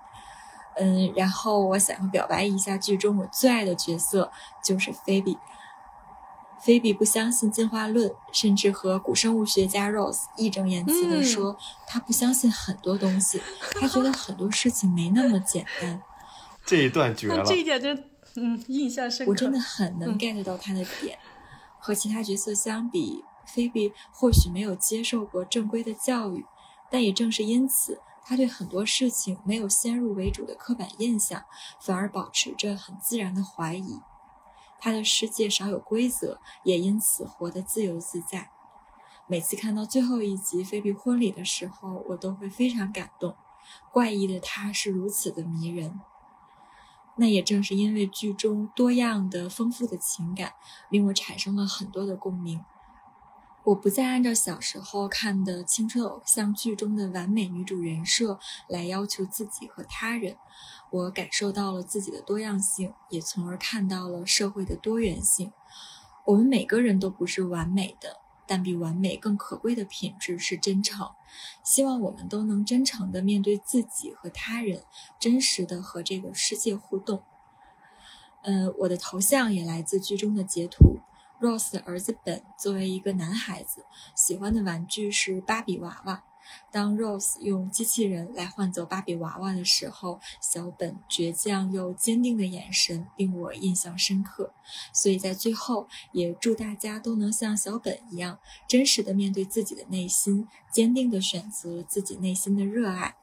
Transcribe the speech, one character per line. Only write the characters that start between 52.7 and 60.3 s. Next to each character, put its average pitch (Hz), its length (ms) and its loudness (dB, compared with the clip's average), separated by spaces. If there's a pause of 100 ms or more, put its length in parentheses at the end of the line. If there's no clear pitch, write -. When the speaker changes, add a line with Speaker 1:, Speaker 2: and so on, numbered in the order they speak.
Speaker 1:
我 208 100 8
不 196 140 2
再 254 180 2
按 254 140 4
照 240 120 4
小 - 260 0
时 - 180 -6
候 202 300 -4
看 196 380 -2
的 180 180 -4
青 220 240 0
春 240 160 -2
偶 190 220 -8
像 208 280 2
剧 214 220 -4
中 214 220 -2
的 202 140 -2
完 180 180 -4
美 208 180 0
女 180 160 -6
主 190 180 -6
人 165 240 -4
设 202 320 0 (300)
来 175 160 -6
要 190 220 -4
求 202 200 -6
自 208 200 -6
己 - 240 -12
和 - 140 -14
他 233 340 -6
人， 208 180 -6 (540)